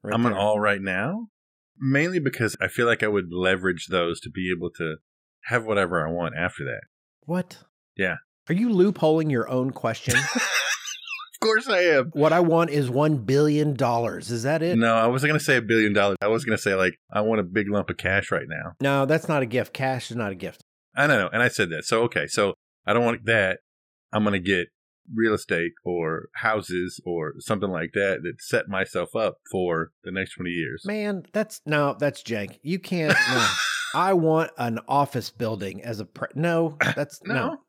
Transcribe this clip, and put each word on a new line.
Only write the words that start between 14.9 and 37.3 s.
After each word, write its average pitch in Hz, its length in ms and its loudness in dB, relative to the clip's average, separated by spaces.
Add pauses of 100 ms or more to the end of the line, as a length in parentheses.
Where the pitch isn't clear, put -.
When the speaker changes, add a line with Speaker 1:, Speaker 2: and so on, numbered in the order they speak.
Speaker 2:
I 113 140 6
wasn't 131 200 2
gonna 151 120 2
say 139 180 4
a 113 40 0
billion 107 300 4
dollars. 101 300 4
I 101 60 2
was 113 140 2
gonna 110 140 0
say, 98 180 0
like, 92 200 2 (180)
I 104 80 0
want 110 200 2
a 95 40 0
big 98 240 0
lump 101 220 -2
of - 80 -4
cash 95 320 0
right 82 180 -2
now. 78 320 -10
Speaker 1:
No, 139 240 2
that's 156 240 0
not 147 140 0
a 127 40 -2
gift. 113 280 -4
Cash 127 360 -4
is 113 60 -8
not 104 160 -4
a - 20 -8
gift. 90 280 -12 (340)
Speaker 2:
I 143 100 4
know, 110 280 4
and 117 80 4
I 123 60 4
said 104 200 0
that. 80 160 -6
So, 113 200 2
okay, 82 240 -2
so 101 260 0 (320)
I 104 80 2
don't 117 100 4
want 120 220 0
that. 101 320 2 (520)
I'm 107 140 0
gonna 101 140 2
get 90 300 0 (460)
real 110 200 2
estate 85 380 -2 (120)
or 82 520 -4
houses 92 680 -4
or 82 360 -4
something 101 300 -2
like 85 220 -4
that 98 300 0
that 85 180 -6
set - 280 -4
myself 95 460 -4
up 107 200 -2 (180)
for 85 380 -2 (120)
the 90 100 -10
next 95 240 -6
twenty 90 160 -6
years. 82 340 -6
Speaker 1:
Man, 208 480 -6
that's, 214 320 -4
no, 147 320 0
that's 139 240 -2
jank. 104 400 -8
You 170 160 -4
can't, 165 340 -2 (160)
no. - 200 2 (240)
Speaker 2:
<laughs> - 220 -6
Speaker 1:
I 180 200 2
want 160 420 2
an 117 220 -2 (100)
office 135 400 0
building 101 540 -6
as 110 180 -10
a 101 60 -10
pre-, - 300 -10
no, 165 500 0
Speaker 2:
<laughs> - 100 0
Speaker 1:
that's, - 260 -6
no. 233 360 -4 (100)